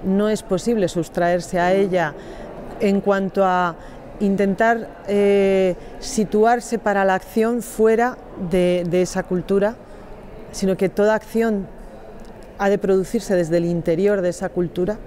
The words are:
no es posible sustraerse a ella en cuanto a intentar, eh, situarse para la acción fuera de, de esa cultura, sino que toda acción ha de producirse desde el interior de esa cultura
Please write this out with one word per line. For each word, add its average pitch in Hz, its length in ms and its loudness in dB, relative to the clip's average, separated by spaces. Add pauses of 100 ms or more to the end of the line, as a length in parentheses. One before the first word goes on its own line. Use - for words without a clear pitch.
no 196 240 2
es 214 140 -2
posible 196 440 0
sustraerse 175 720 -2
a 180 140 4
ella 180 400 2 (680)
en 196 220 2
cuanto 196 420 2
a 180 320 2 (460)
intentar, 202 680 2 (220)
eh, 196 680 4 (240)
situarse 220 800 0
para 202 240 0
la 190 120 4
acción 226 460 -2
fuera 226 560 2 (320)
de, 180 400 2
de 180 120 2
esa 180 220 -2
cultura, 196 520 0 (760)
sino 190 260 0
que 190 100 0
toda 208 280 4
acción 220 520 -2 (960)
ha 202 80 2
de 202 80 4
producirse 190 600 0
desde 165 180 2
el 170 80 2
interior 175 560 2
de 180 80 0
esa 180 220 -4
cultura 185 580 -2